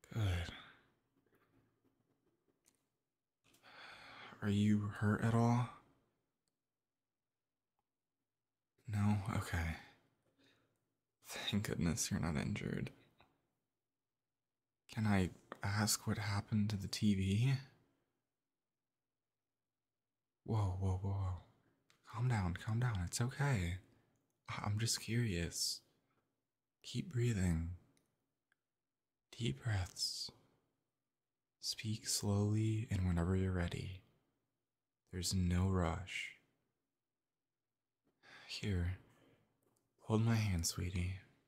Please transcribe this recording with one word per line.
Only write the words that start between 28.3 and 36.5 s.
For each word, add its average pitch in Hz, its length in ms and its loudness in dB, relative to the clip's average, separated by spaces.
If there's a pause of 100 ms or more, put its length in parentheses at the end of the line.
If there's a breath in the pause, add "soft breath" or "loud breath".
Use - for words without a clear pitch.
Deep 131 260 -4
breaths. - 680 -4 (1300)
Speak - 480 -6
slowly 107 840 2
and 92 160 0
whenever 87 300 4
you're 92 160 2
ready. 90 500 -2 (1120)
There's 90 240 -2
no 90 320 4
rush. 87 640 0 (2250 loud breath)